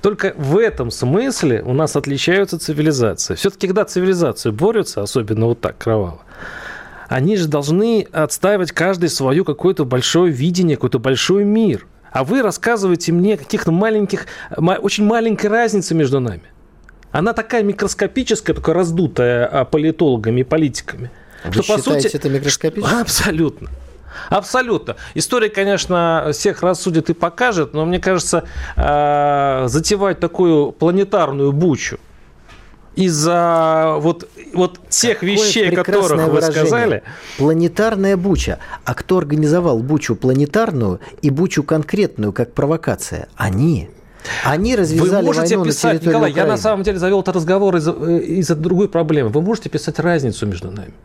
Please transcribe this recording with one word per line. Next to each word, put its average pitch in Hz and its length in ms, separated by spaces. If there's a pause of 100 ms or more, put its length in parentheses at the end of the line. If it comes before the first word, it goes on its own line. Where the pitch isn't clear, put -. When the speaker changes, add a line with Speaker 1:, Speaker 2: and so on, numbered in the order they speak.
Speaker 1:
только 202 360
в 147 200
этом 165 340
смысле 151 720
у 123 100
нас 147 220
отличаются 165 640
цивилизации? 139 760
Всё-таки, 196 320
когда 185 180
цивилизации 175 680
борются, 175 520
особенно 110 420
вот 117 160
так - 160
кроваво, 98 420 (880)
они 202 300
же 170 100
должны 165 640
отстаивать 180 600
каждый 175 360
своё 139 360
какое-то 156 400
большое 131 480
видение, 170 420
какой-то 127 240
большой 135 460
мир. 208 400 (260)
А 131 120
вы 220 180
рассказываете 196 720
мне 180 240
о - 20
каких-то - 340
маленьких, 202 540 (320)
ма-, 175 240
очень 202 240
маленькой 226 420
разнице 208 460
между 139 260
нами. 110 220 (680)
Она 185 220
такая 220 300
микроскопическая, 202 920
только - 180
раздутая, 143 720
а, 131 200
политологами 131 760
и - 20
политиками. 135 680 (340)
Speaker 2:
Вы 85 80
Speaker 1:
Что, 107 80 (140)
по 190 40
Speaker 2:
считаете 139 300
Speaker 1:
сути, - 80
Speaker 2:
это 139 120
микроскопическим? 143 680
Speaker 1:
Абсолютно. - 680 (600)
Абсолютно. 202 680 (200)
История, 220 340
конечно, 175 840
всех 175 320
рассудит 175 460
и 170 40
покажет, 175 600
но 156 120
мне 180 140
кажется, 180 460 (320)
а, 143 880
затевать 175 520
такую 160 520
планетарную 165 800
бучу 147 480 (960)
из-за 165 1040
вот, 165 280 (280)
вот 180 240 (100)
тех 226 300
Speaker 2:
Какое 180 140
Speaker 1:
вещей, 208 360
Speaker 2:
прекрасное 185 320
Speaker 1:
которых 160 260
вы 156 60
Speaker 2:
выражение. 156 320
Speaker 1:
сказали. 208 380 (340)
Speaker 2:
Планетарная 190 800
буча. 175 400 (280)
А - 100
кто - 240
организовал 151 600
бучу 135 360
планетарную 131 840 (220)
и 147 80
бучу 151 340
конкретную, 151 720
как - 200
провокация? - 840
Они. 104 540 (540)
Они 180 320
развязали 180 460
Speaker 1:
Вы 170 60
можете 165 300
Speaker 2:
войну 185 80
на 156 60
Speaker 1:
писать, 226 200
Speaker 2:
территории 165 180
Speaker 1:
Николай, 151 220
я 135 60
на 175 40
Speaker 2:
Украины. - 200
Speaker 1:
самом 202 220
деле 190 140
завёл 185 240
это 185 100
разговор 180 440
из-за, 160 160
э, 165 260 (220)
из-за 165 160
другой 175 340
проблемы. 156 400
Вы 139 140
можете 214 260
писать - 300
разницу 143 480
между 95 240
нами? 98 220 (120)